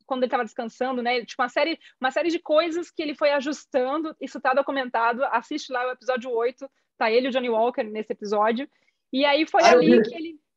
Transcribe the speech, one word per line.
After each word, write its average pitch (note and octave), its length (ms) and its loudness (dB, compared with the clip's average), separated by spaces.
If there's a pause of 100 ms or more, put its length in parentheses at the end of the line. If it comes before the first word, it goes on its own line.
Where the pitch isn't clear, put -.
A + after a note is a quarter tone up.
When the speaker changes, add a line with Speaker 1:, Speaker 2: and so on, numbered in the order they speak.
Speaker 1:
quando B3+ 180 -2
ele B3 60 0
tava B3 140 0
descansando, B3 580 -6
né? A#3+ 220 -2
Tipo, - 180 -8
uma B3 60 0
série, D4+ 320 -2 (200)
uma C4 120 -2
série D#4+ 180 -2
de E4 80 0
coisas E4 540 0
que - 100 -8
ele D4 140 -6
foi D4 160 2
ajustando, C#4+ 880 -2
isso C4+ 220 -12
tá C4 120 0
documentado, B3+ 680 0
assiste C4+ 480 -4
lá B3 160 -2
o B3+ 40 -4
episódio B3+ 400 -4
oito, A#3+ 380 -4 (280)
tá A#3 120 0
ele B3+ 180 2
e - 20 -2
o - 20 -2
Johnny B3 180 -2
Walker A3+ 340 0
nesse G#3+ 280 -8
episódio. G#3+ 580 -2 (420)
E C4+ 140 0
aí C#4+ 200 2
foi F4 180 2
Speaker 2:
Ah, A#3 80 8
eu B3 80 8
Speaker 1:
ali A#3+ 180 6
Speaker 2:
vi. A3+ 60 6
Speaker 1:
que - 120 -6
ele E4 240 -12 (180)